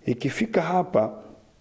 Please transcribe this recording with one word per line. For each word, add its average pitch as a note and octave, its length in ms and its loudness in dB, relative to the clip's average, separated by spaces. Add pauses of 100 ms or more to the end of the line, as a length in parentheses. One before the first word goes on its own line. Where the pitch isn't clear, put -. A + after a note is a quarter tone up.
Ikifika C3 560 0
hapa, E3+ 500 0 (480)